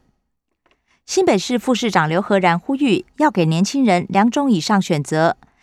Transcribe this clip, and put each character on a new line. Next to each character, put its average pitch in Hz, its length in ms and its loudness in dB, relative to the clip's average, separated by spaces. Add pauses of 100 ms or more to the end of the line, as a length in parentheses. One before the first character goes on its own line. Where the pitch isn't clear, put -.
(1080)
新 - 180 0
北 285 140 0
市 247 200 -4
副 254 160 -2
市 226 160 -4
长 170 180 0
刘 165 120 -2
和 202 180 0
然 175 200 2
呼 269 180 -6
吁， 254 300 0 (100)
要 302 140 2
给 175 160 0
年 160 180 0
轻 269 200 -2
人 175 240 2
两 202 220 2
种 285 200 0
以 190 100 2
上 202 200 0
选 165 220 -2
择， 160 340 0 (260)